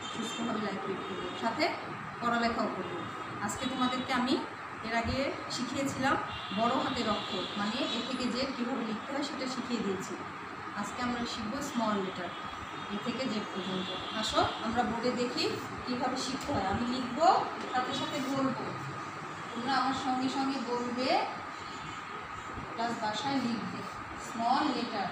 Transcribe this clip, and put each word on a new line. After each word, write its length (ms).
সুস্থভাবে 540
life 220
lead 200
করবো, 200
সাথে 220
পড়ালেখাও 540
করবো। 220
আজকে 180
তোমাদেরকে 380
আমি 120
এর 140
আগে 160
শিখিয়েছিলাম 600
বড় 140
হাতের 320
অক্ষর, 280
মানে 180
এ 100
থেকে 260
জেড 220
কীভাবে 340
লিখতে 240
হয় 160
সেটা 240
শিখিয়ে 320
দিয়েছি। 280
আজকে 260
আমরা 160
শিখবো 240
small 340
letter, 280
এ 100
থেকে 260
জেড 220
পর্যন্ত। 360
আসো 180
আমরা 240
বোর্ডে 220
দেখি 220
কীভাবে 400
শিখতে 280
হয়। 200
আমি 100
লিখবো, 340
সাথে 260
সাথে 180
বলবো, 300
তোমরা 280
আমার 260
সঙ্গে 220
সঙ্গে 200
বলবে, 360
plus 200
বাসায় 420
লিখবে 340
Small 360
letter। 360